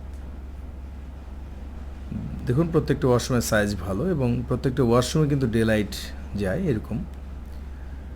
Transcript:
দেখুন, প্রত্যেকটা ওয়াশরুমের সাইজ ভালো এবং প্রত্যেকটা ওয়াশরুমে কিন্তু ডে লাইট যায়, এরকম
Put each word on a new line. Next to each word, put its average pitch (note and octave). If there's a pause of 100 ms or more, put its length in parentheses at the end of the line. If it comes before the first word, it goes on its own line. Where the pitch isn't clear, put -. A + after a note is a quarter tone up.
(2500)
দেখুন, D3+
প্রত্যেকটা D3+
ওয়াশরুমের A#2+
সাইজ G#2
ভালো G2
এবং B2+
প্রত্যেকটা C3
ওয়াশরুমে B2+
কিন্তু C3+
ডে A2+
লাইট G#2+ (420)
যায়, G2+
এরকম A#2+ (1120)